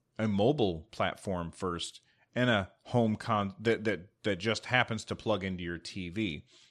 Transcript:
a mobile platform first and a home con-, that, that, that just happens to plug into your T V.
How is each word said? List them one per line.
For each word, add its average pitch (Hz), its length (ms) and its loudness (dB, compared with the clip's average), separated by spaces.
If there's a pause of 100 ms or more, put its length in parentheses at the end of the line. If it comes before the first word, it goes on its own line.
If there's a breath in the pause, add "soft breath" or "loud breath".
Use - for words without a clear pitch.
(200)
a 113 80 0
mobile 101 640 2
platform 87 600 -2
first - 500 -6 (320 soft breath)
and 123 160 2
a 101 220 2 (120)
home 113 320 2
con-, 101 440 -2
that, 107 260 2
that, 98 220 -2 (160)
that 101 140 2
just 107 280 -2
happens 120 400 2
to 104 100 -4
plug 101 280 0
into 92 200 -4
your 85 140 -4
T 87 320 -8
V. 87 360 -4 (260 soft breath)